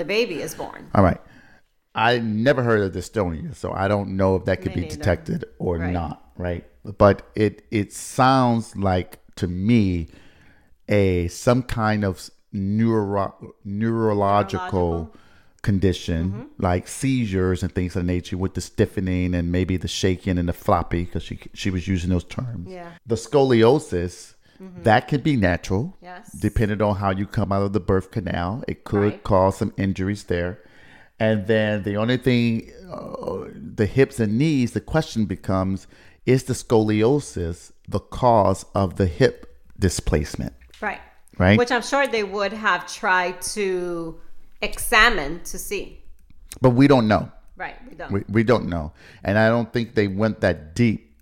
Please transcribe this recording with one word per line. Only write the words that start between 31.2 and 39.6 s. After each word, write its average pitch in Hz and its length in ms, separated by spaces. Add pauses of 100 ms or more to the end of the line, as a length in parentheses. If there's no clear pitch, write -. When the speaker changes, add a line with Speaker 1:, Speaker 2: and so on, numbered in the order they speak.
Speaker 2:
then 107 340
the 101 140
only 117 200
thing, 120 540 (180)
uh, - 580 (340)
the 104 60
hips 127 340
and 107 180
knees, 139 320
the 104 100
question 135 440
becomes, 95 640 (380)
is 131 180
the 131 100
scoliosis 107 1160 (160)
the 101 100
cause 104 720
of 98 260
the 98 80
hip - 500 (240)